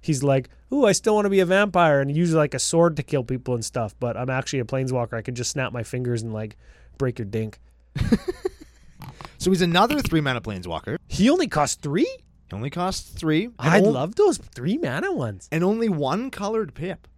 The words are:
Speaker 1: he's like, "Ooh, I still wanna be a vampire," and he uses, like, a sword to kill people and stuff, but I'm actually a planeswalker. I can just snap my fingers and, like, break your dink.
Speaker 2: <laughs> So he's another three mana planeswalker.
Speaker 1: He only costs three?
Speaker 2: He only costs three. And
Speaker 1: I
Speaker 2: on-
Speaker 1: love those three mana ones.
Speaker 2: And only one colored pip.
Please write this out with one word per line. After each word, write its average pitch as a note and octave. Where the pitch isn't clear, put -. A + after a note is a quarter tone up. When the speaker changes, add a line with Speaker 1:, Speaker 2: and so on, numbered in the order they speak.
Speaker 1:
he's C#3
like, C3+
"Ooh, C#4
I G3+
still G#3+
wanna G3+
be G3
a F#3
vampire," F3
and C#3
he D3+
uses, E3+
like, D3
a C3
sword E3
to D3
kill C3+
people B2
and A#2
stuff, A2+
but A#2+
I'm B2+
actually C3
a A#2
planeswalker. B2+
I A2+
can B2
just A#2+
snap C3
my A#2+
fingers B2
and, A2+
like, G#2+
break B2+
your A2
dink. A2
Speaker 2:
<laughs> -
So F#3
he's F#3
another G3
three D#3+
mana C3
planeswalker. F2+
Speaker 1:
He G#3+
only D#4+
costs D3
three? E3+
Speaker 2:
He -
only A#2
costs F3+
three. D#3+
And A#3+
Speaker 1:
I E3
Speaker 2:
on- G3+
Speaker 1:
love D3
those F#4+
three E3+
mana E4+
ones. A#2
Speaker 2:
And D#3+
only A3
one E3+
colored G#3
pip. F3